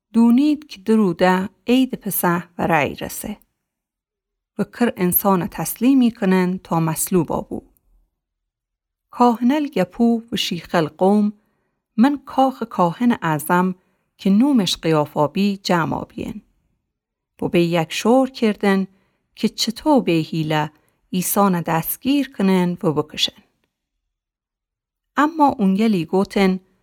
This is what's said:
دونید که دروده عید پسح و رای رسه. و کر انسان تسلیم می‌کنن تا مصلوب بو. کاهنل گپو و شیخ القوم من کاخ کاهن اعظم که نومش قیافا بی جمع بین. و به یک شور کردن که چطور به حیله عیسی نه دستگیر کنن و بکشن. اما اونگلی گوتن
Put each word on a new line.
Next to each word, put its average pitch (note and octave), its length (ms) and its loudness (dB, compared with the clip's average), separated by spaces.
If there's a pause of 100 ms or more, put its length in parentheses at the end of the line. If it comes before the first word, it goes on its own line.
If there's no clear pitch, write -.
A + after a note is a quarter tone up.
(140)
دونید C4 540 2
که - 140 -20
دروده F#3 680 2 (180)
عید B3+ 280 0
پسح F3 520 -4 (100)
و - 100 -2
رای D#3 280 0
رسه. - 420 -12 (1200)
و G3+ 60 -2
کر A3+ 340 -4
انسان F#3 500 0
تسلیم A#3+ 500 0
می‌کنن F#3 600 0
تا E3 220 -4
مصلوب E3 680 -2
بو. - 120 -12 (1500)
کاهنل B3 580 0
گپو A#3 540 -2 (100)
و - 40 -6
شیخ - 380 -6
القوم G3 600 2 (640)
من C#4 280 2
کاخ C4 380 -2
کاهن G#3 580 0
اعظم F3+ 540 0 (420)
که - 120 -2
نومش A3 480 2
قیافا D3+ 500 0
بی G3 300 -2
جمع D#3+ 480 -2
بین. - 360 -12 (1000)
و C#3 60 -2
به F3 140 0
یک E3+ 320 -2
شور B3+ 360 0
کردن G3+ 580 -2 (480)
که G#3+ 140 -2
چطور C4 540 0
به F3+ 80 0
حیله D#3 600 -2 (420)
عیسی G3 360 0
نه E3+ 120 0
دستگیر B3+ 720 -4
کنن F#3 500 0
و D#3+ 100 0
بکشن. - 500 -6 (1700)
اما D4+ 300 2
اونگلی G3+ 580 0
گوتن F#3+ 540 0 (240)